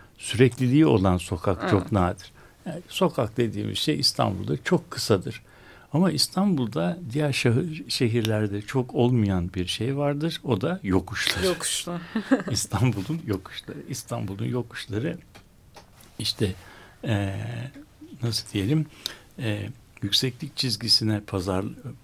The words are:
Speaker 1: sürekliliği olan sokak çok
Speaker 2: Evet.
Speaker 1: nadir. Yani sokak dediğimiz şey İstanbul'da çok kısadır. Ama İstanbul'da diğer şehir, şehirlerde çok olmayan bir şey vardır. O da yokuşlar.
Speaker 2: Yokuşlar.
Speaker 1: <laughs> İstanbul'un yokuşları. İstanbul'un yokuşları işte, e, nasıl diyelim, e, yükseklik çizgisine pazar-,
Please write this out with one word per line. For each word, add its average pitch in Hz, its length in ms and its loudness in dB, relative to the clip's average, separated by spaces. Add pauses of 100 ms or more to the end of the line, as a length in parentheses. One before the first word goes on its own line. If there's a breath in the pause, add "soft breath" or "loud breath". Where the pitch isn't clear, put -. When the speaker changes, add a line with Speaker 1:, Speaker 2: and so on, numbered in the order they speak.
(180 loud breath)
Speaker 1:
sürekliliği 131 680 4
olan 95 300 6
sokak 90 540 -2
çok 98 120 6
Speaker 2:
Evet. - 100 -4
Speaker 1:
nadir. 92 400 2 (340 loud breath)
Yani 170 220 -8
sokak 156 480 0
dediğimiz 104 420 -2
şey 147 220 0
İstanbul'da 110 640 0
çok - 260 0
kısadır. - 520 0 (500 loud breath)
Ama 170 180 4
İstanbul'da 165 880 0 (140)
diğer 147 200 0
şehir, 151 560 2
şehirlerde 107 760 0
çok 127 320 -4
olmayan 101 600 4
bir 90 120 -2
şey 127 300 -4
vardır. 147 480 -2
O 110 160 0
da 185 220 -2
yokuşlar. - 600 0
Speaker 2:
Yokuşlar. 175 580 -2 (240)
Speaker 1:
<laughs> - 260 2
İstanbul'un 113 760 0
yokuşları. - 520 -6 (100)
İstanbul'un 113 560 -6
yokuşları 123 760 -4 (1000)
işte, 104 340 -2 (520 loud breath)
e, 101 300 0 (880)
nasıl 117 300 -4
diyelim, 143 340 2 (520 loud breath)
e, 104 300 -4 (340)
yükseklik 131 540 -2
çizgisine 107 640 0
pazar-, 95 440 -2 (400)